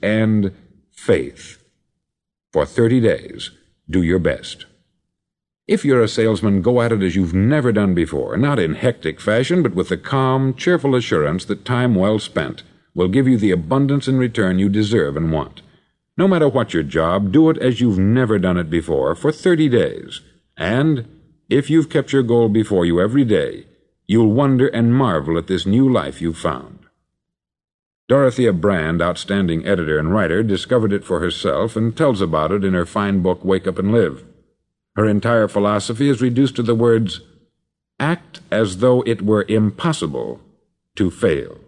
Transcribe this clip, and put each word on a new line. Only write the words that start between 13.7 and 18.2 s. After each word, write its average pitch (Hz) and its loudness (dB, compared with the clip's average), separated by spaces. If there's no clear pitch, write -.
in 131 0
return 104 0
you 101 2
deserve 101 0
and 80 -2
want. 73 -6
No 180 2
matter 165 2
what 127 -2
your 80 0
job, 85 0
do 160 6
it 156 0
as 123 -2
you've 110 2
never 107 2